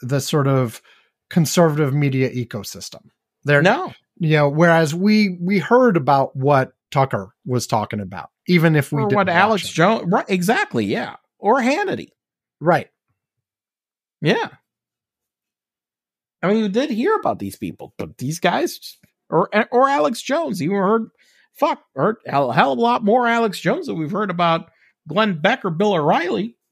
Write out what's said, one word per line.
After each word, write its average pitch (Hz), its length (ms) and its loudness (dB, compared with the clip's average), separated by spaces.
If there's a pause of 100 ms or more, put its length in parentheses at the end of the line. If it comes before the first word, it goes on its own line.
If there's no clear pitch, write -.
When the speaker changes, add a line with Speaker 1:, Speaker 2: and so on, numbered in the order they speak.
Speaker 1:
the 131 180 -2
sort 139 280 0
of 131 340 0 (480)
conservative 156 640 2
media 135 360 0
ecosystem. - 800 -12 (340)
They're 143 180 2
Speaker 2:
No. 262 320 0 (260)
Speaker 1:
you 156 160 2
know, 147 140 2
whereas 165 440 2
we, 196 460 2
we 185 200 0
heard 233 380 4
about 139 380 2
what 135 380 2 (180)
Tucker 123 420 -2 (120)
was 123 220 -4
talking 107 320 -4
about, 92 320 -12 (160)
even 165 280 4
if 143 160 0
we 151 120 -2
Speaker 2:
Or 208 60 -2
Speaker 1:
didn't 208 60 2
Speaker 2:
what 196 120 2
Speaker 1:
watch 175 80 -2
Speaker 2:
Alex 196 340 2
Speaker 1:
it. - 40 -12
Speaker 2:
Jones, 190 380 2
right, 247 160 0
exactly, 196 580 0
yeah. 156 320 -6 (200)
Or 226 220 2
Hannity. 285 500 -2 (500)
Speaker 1:
Right. 151 300 2 (1300)
Speaker 2:
Yeah. 277 280 0 (1900)
I 170 60 -2
mean, 208 100 2
you 220 120 0
did 247 200 -2
hear 277 260 -2
about 110 220 -4
these 101 180 -10
people, - 440 -12
but 90 180 -12
these 147 220 -8
guys, - 580 -4 (320)
or, 180 200 0 (220)
or 254 160 2
Alex 285 360 -2
Jones, 277 360 -4
you 165 120 -2
heard, 202 380 0 (440)
fuck, 294 300 -2 (120)
heard 185 200 0 (100)
a 123 60 -8
hell 143 420 2
of 247 60 -4
a - 20 0
lot 240 220 0
more 233 240 2
Alex 233 320 0
Jones 285 260 -2
than 202 140 -6
we've 156 100 -6
heard 202 220 -4
about 170 400 0 (360)
Glenn 185 320 -2
Beck 214 240 0
or 196 60 -2
Bill 196 240 0
O'Reilly. 214 640 -2 (140)